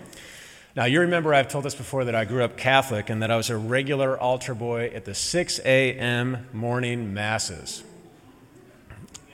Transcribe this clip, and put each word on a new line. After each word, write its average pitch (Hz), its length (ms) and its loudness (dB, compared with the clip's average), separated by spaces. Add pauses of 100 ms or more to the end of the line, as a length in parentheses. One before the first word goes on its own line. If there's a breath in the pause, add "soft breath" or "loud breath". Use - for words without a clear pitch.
(760 loud breath)
Now, 117 100 2
you 139 160 6
remember 170 340 4
I've 135 140 6
told 139 160 -4
this 139 100 -6
before, 131 300 -2
that 117 100 0
I 110 100 2
grew 123 180 0
up 113 140 -2
Catholic 123 540 2
and 110 100 -2
that 110 80 0
I 113 60 4
was 113 160 0
a 113 60 -2
regular 131 600 0
altar 127 360 0
boy 117 400 -4
at 110 100 -12
the 98 80 -8
six - 500 -2
A 131 300 4
M 123 580 -2
morning 120 640 -2
masses. 104 720 -4 (1500 loud breath)